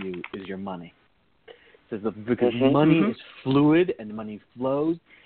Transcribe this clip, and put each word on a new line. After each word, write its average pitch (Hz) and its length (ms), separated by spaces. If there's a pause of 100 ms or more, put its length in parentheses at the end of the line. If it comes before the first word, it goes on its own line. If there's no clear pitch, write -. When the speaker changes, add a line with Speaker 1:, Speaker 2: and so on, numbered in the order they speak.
Speaker 1:
you 90 160 (140)
is 95 120
your 95 120
money. 90 340 (960)
Says 110 160
the, 110 60
because 117 420
Speaker 2:
Mm-hmm. 131 200
Speaker 1:
money 156 280
Speaker 3:
Mm-hmm. 208 120
Speaker 1:
is - 40 (280)
fluid 151 540
and 107 160
money 107 260 (180)
flows, 143 380 (280)